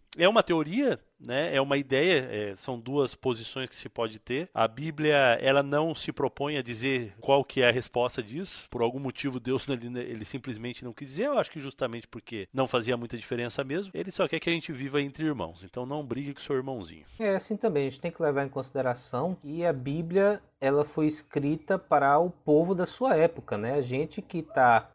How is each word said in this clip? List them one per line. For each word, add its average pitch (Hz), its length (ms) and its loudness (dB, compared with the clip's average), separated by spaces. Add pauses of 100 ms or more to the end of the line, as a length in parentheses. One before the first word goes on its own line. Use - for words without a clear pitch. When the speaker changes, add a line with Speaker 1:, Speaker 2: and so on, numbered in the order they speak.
(180)
Speaker 1:
é 170 120 8
uma 220 140 6
teoria, 180 540 0 (220)
né? 139 360 -2
É 135 60 6
uma 139 160 2
ideia, 135 520 2
é, 104 260 -4
são 123 240 -8
duas 131 360 0
posições 123 540 -4
que - 60 -20
se - 120 -14
pode 113 320 -4
ter. 143 340 -4
A 113 140 2
Bíblia, 143 720 2
ela 135 220 4
não 147 320 0
se - 160 -8
propõe 143 460 -4
a 135 40 -4
dizer 120 580 -2
qual 139 240 4
que - 180 0
é 120 80 8
a - 20 6
resposta 123 500 -2
disso. 135 480 -10
Por 120 120 -4
algum 120 180 0
motivo, 131 400 -6
Deus, 127 280 -4
ele, 120 200 -6 (120)
ele 117 260 -8
simplesmente 123 580 -10
não 120 100 -12
quis 139 160 -16
dizer. 175 180 -4
Eu 277 120 2
acho - 120 -2
que 160 80 -12
justamente 123 480 -6
porque 110 460 -10
não 131 140 0
fazia 120 300 0
muita 117 200 -8
diferença 120 460 -4
mesmo. 180 300 -6
Ele 180 180 -8
só 175 160 -2
quer 160 120 -4
que - 100 -4
a 170 40 0
gente 165 180 -6
viva 139 300 -2
entre 143 240 -4
irmãos. 90 380 -4
Então, 123 220 -8
não 143 200 -6
brigue 139 280 -4
com - 80 -16
seu 143 140 -4
irmãozinho. 107 500 -6 (140)
Speaker 2:
É, 202 160 2
assim 202 220 -4
também. 147 300 0
A - 20 -2
gente 131 120 -14
tem 170 100 -4
que - 100 -8
levar 139 240 2
em 135 40 -8
consideração 131 920 -4
que 160 240 -4
a 170 80 4
Bíblia, 170 680 0 (200)
ela 139 240 4
foi 156 220 0
escrita 151 720 -2
para 143 420 4
o 175 100 4
povo 160 440 4
da 180 120 0
sua 247 300 0
época, 160 420 2
né? 113 160 -2
A 147 80 2
gente 135 400 -4
que 165 220 -8
tá 120 520 6